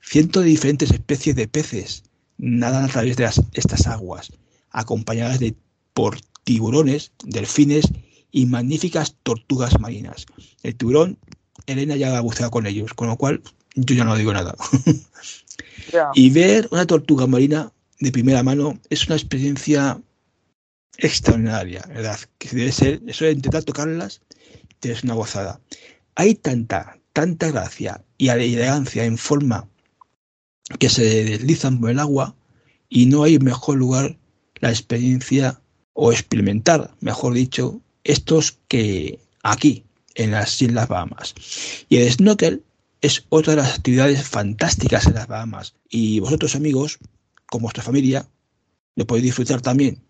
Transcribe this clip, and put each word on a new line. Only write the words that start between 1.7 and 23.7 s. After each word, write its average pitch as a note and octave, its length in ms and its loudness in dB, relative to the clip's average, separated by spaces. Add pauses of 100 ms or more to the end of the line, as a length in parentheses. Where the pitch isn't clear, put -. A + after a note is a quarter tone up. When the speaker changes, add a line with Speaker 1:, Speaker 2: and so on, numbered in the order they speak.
Speaker 1:
nadan B2 480 0
a - 40 -2
través B2+ 260 -2
de B2+ 80 0
las, - 180 0 (120)
estas - 340 0
aguas, F#2+ 460 -10 (380)
acompañadas A#2 680 -4
de, A2+ 160 -4 (380)
por A2+ 240 -2 (260)
tiburones, C3 680 0 (120)
delfines C#3+ 640 0 (460)
y C3 140 2
magníficas C#3 760 -2
tortugas B2 560 -2
marinas. - 460 -10 (380)
El A#2 120 -8
tiburón, D3 420 2 (500)
Elena C#3 280 -4
ya C3 220 0
ha A#2 40 -2
buceado A#2 300 -4
con A#2 160 -2
ellos, G#2 260 -6
con A#2 140 -6
lo A#2 80 -2
cual C#3 260 -2 (340)
yo B2+ 200 0
ya A#2+ 80 2
no A2 140 2
digo G#2+ 160 0
nada. F#2 220 -4 (280)
<laughs> D#3+ 100 4 (1000)
Speaker 2:
Ya. D#3+ 220 2
Speaker 1:
Y C3 160 10
ver F#3 420 4
una F3 160 0
tortuga D3+ 400 2
marina C#3 440 2 (280)
de C3 120 -2
primera B2 300 2
mano C#3 380 0 (100)
es - 180 -2
una D#3+ 80 0
experiencia C#3 840 -2 (1000)
extraordinaria, A2 920 0
¿verdad? G#2 300 -10 (180)
Que - 120 -16
debe B2+ 220 -2
ser, C#3+ 360 0
eso D#3 180 -4
de D#3+ 60 4
intentar D3+ 320 -2
tocarlas, D#3+ 580 -8 (600)